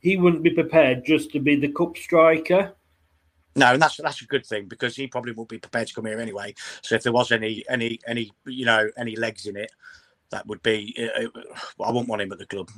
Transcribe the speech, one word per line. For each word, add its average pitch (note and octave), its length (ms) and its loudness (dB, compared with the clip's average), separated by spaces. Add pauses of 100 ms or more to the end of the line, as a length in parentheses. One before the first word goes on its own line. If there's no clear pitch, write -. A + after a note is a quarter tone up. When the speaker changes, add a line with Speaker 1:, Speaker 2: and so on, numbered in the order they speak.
Speaker 1:
he F#3 160 2
wouldn't E3+ 260 4
be E3 80 6
prepared D#3 540 4
just D3+ 280 2
to D3 80 -2
be C#3+ 160 4
the D3 120 2
cup E3+ 300 -2
striker. E3 720 4 (840)
Speaker 2:
No, B2+ 160 6
and C#3 100 4
that's, D3+ 140 2
that's D3 260 -6
a A#2+ 40 -18
good C#3 200 -4
thing G2+ 200 -6
because A#2 280 -6
he C3+ 140 -8
probably A#2+ 240 -8
won't A2+ 160 -12
be A2 100 -14
prepared A2+ 300 -6
to - 60 -16
come A2 120 -10
here G#2+ 140 -6
anyway. G2+ 340 -10 (280)
So - 120 -4
if A2 80 2
there A#2+ 100 0
was A#2+ 200 2
any, A2 360 -2
any, A#2 380 -4
any, A#2 240 -6 (160)
you B2+ 180 -10
know, A2 320 4
any A#2 200 -8
legs A2+ 300 -6
in G2+ 100 -10
it, G#2 160 -10 (580)
that G2 160 -10
would G#2 160 -10
be. G#2+ 360 -2
Uh, A#2 280 -6
uh, - 580 -14
I G#2+ 40 -2
wouldn't B2 200 -2
want G#2 140 -4
him F#2+ 80 -6
at F#2+ 80 -12
the G2 80 -18
club. G2 320 -10